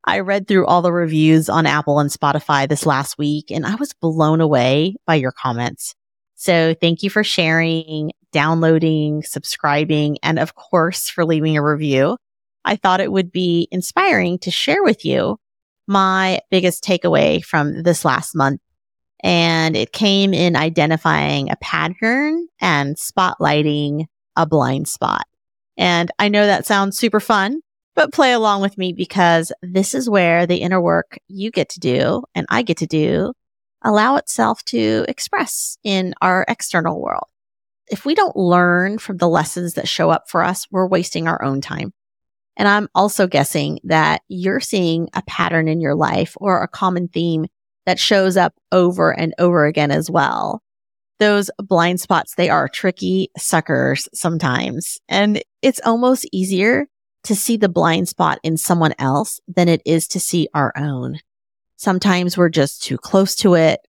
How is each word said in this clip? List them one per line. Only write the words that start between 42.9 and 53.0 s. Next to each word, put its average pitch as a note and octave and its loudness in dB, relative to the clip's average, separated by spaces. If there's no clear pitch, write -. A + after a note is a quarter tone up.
also G3 2
guessing D3 -2
that D#3 0
you're F#3+ -4
seeing E3+ -2
a F#3 -6
pattern E3+ -2
in D#3+ -2
your D3 -2
life D#3+ -2
or F#3+ 0
a - -6
common F3+ -2
theme E3 -2
that F3+ 0
shows F#3+ 2
up F3 2
over F3+ 4
and D#3+ -4
over F3 4
again D3 0
as D#3 -2
well. C#3+ -2
Those G#3 2
blind F3+ 2
spots, - -2
they F3 0
are C#3+ 2
tricky F#3 -2